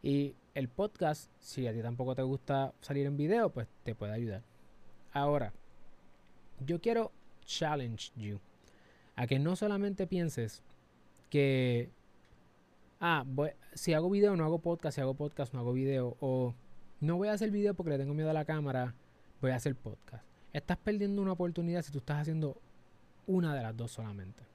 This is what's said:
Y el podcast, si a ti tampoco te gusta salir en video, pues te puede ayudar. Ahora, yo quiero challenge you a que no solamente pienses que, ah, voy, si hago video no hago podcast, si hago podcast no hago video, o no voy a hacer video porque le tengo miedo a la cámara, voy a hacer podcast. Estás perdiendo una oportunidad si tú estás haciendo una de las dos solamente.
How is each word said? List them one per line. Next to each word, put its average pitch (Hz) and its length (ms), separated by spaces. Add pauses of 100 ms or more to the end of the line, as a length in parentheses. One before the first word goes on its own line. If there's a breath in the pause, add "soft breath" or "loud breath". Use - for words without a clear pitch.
Y 143 340 (180)
el 131 160
podcast, 175 680
si - 280
a 110 60
ti 113 80
tampoco 123 340
te 135 60
gusta 135 580
salir 139 260
en 143 120
video, 190 320
pues 110 180 (160)
te 113 120
puede 104 180
ayudar. 110 300 (680)
Ahora, 143 400 (1120)
yo 170 140
quiero 233 320 (300)
challenge 139 760
you 104 240 (760 loud breath)
a 120 100
que 135 120
no 170 180
solamente 202 500
pienses 160 560 (680)
que, 131 600 (1120)
ah, 165 260
voy, 143 220 (240)
si - 200
hago 165 160
video 202 280
no 160 80
hago 160 140
podcast, 170 360
si 143 60
hago 131 140
podcast 147 380
no 127 60
hago 120 140
video, 131 480
o 127 340 (460)
no 165 160
voy 202 100
a 214 60
hacer 214 180
video 202 220
porque 170 160
le 143 80
tengo 139 160
miedo 156 160
a 156 40
la 151 120
cámara, 131 500 (460 soft breath)
voy 131 100
a 127 40
hacer 127 200
podcast. - 500 (280 soft breath)
Estás 175 240
perdiendo 202 440
una 190 120
oportunidad 175 480
si 143 100
tú 143 80
estás 147 220
haciendo 156 400 (680)
una 175 260
de 135 80
las 113 140
dos 117 160
solamente. 104 520 (120)